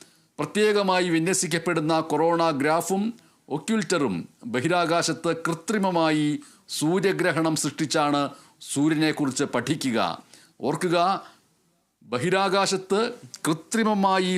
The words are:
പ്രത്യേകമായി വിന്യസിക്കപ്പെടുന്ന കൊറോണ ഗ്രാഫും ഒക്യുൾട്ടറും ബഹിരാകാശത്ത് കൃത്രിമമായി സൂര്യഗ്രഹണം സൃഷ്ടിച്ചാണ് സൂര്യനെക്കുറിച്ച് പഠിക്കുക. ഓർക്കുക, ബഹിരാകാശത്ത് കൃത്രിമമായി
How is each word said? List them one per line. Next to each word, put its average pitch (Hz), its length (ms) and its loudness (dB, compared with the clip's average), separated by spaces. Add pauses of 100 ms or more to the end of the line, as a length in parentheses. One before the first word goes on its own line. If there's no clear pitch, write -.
(380)
പ്രത്യേകമായി 196 680 2
വിന്യസിക്കപ്പെടുന്ന 165 920 0
കൊറോണ 165 420 2 (120)
ഗ്രാഫും 160 460 0 (480)
ഒക്യുൾട്ടറും 156 640 0 (320)
ബഹിരാകാശത്ത് 165 840 0 (120)
കൃത്രിമമായി 165 840 0 (420)
സൂര്യഗ്രഹണം 160 840 0
സൃഷ്ടിച്ചാണ് 147 640 0 (440)
സൂര്യനെക്കുറിച്ച് 147 800 0
പഠിക്കുക. 123 540 -2 (600)
ഓർക്കുക, 160 360 0 (1080)
ബഹിരാകാശത്ത് 185 960 0 (400)
കൃത്രിമമായി 190 960 0